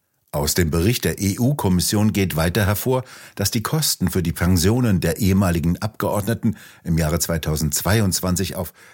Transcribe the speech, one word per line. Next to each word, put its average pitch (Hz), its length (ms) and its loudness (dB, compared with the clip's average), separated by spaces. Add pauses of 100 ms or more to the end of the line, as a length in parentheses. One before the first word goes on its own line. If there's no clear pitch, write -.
(300)
Aus 73 220 -2
dem 82 180 2
Bericht 87 340 0
der 82 160 -2
E-U-Kommission 104 920 2
geht 92 240 0
weiter 87 300 2
hervor, 123 360 0 (320)
dass 98 160 -2
die 113 120 -2
Kosten 147 480 -2
für 95 120 -2
die 82 120 -2
Pensionen 92 680 2
der 82 200 -2
ehemaligen 87 580 2
Abgeordneten 104 800 -2 (260)
im 82 140 0
Jahre 80 200 0
zweitausendzweiundzwanzig 85 1400 -2
auf 90 200 -8 (200)